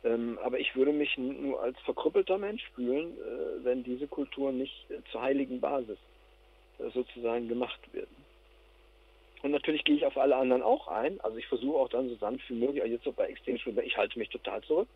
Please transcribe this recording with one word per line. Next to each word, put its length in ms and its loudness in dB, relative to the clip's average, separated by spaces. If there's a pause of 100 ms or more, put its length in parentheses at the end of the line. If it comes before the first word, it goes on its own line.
Ähm, 360 2
aber 180 0
ich 180 -2
würde 160 6
mich 240 2
n-, 320 -2
nur 120 -2
als 200 -2
verkrüppelter 560 2
Mensch 260 -4 (100)
fühlen, 440 0
äh, 480 -6
wenn 180 2
diese 240 -4
Kultur 460 -2
nicht, 360 -6
äh, 120 -8 (100)
zur 100 -4
heiligen 380 0
Basis, 380 -2 (800)
äh, 120 -4
sozusagen 580 -2
gemacht 320 -2 (100)
wird. 160 -8 (1400)
Und 80 0
natürlich 320 0
gehe 140 4
ich 80 2
auf 120 0
alle 200 6
anderen 260 4
auch 240 4
ein. 320 -2
Also 180 -4
ich 100 -10
versuche 300 0
auch 120 4
dann 180 0
so 80 -6
sanft 340 -6
wie 60 -4
möglich, 260 0
also 120 0
jetzt 100 -6
so 80 -2
bei 160 0
Extinction 440 -4
Rebellion, 200 -2
ich 60 -2
halte 200 0
mich 120 -4
total 320 -6
zurück. 340 2